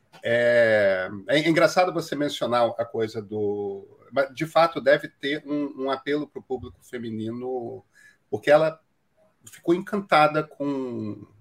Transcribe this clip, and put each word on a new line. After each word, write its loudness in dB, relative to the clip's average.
É, 4
é 2
engraçado 4
você -6
mencionar 0
a -4
coisa -4
do, -4
mas, 0
de -4
fato, 2
deve 2
ter -6
um, -6
um -4
apelo -4
pro -16
público -12
feminino, -8
porque -2
ela 4
ficou -2
encantada 2
com, -8